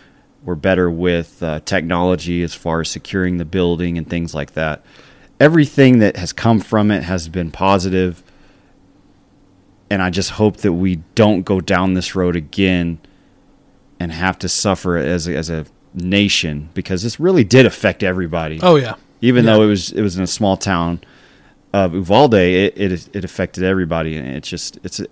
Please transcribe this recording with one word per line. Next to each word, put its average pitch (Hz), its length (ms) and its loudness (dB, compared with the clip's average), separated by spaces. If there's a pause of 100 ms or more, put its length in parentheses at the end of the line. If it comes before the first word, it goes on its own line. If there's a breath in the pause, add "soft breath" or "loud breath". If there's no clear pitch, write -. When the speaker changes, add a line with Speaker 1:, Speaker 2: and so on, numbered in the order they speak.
(440 soft breath)
Speaker 1:
We're 90 100 -6
better 90 340 2
with, 85 540 -2
uh, 78 220 -4
technology 87 800 -2
as 82 120 -6
far 82 260 -4
as 78 80 -6
securing 92 500 -4
the 85 60 -6
building 87 540 -2
and 80 100 -8
things 85 260 -4
like 71 200 -8
that. 80 280 -4 (580 soft breath)
Everything 139 580 2
that 104 180 2
has - 160 -8
come 113 280 0
from 104 320 0
it 95 100 -2
has 82 260 -6
been 85 220 -6
positive. 92 720 0 (1700 soft breath)
And 95 120 0
I 92 80 0
just 90 220 -2
hope 107 260 2
that 98 140 0
we 90 240 0 (180)
don't 104 280 4
go 95 180 0
down 92 340 0
this 90 220 -4
road 90 200 0
again 87 640 0 (1000 soft breath)
and 85 120 -4
have 90 280 -2
to 90 80 -6
suffer 92 480 -2
as 82 320 -2
a, 78 80 -4
as 80 120 -4
a 80 160 -6 (300)
nation, 90 800 0
because 92 280 -4
this 117 180 -6
really 170 240 4
did 120 220 6
affect 95 360 -2
everybody. 82 600 -4
Speaker 2:
Oh, 175 140 6
yeah. 120 180 -2 (260)
Speaker 1:
Even 120 240 4
Speaker 2:
Yeah. 113 100 6
Speaker 1:
though 107 80 6
it 107 40 6
was, 104 260 0
it 107 100 -4
was 92 140 -2
in 92 80 -2
a - 20 -2
small 95 300 0
town 85 440 -2 (720 soft breath)
of 95 220 0
Uvalde, 104 400 4
it, 92 420 4
it, 90 380 -4
it 95 100 -6
affected 90 380 -6
everybody. 82 540 -2
And 65 200 -10
it's - 120 -12
just, - 340 -12
it's, - 180 -10 (100)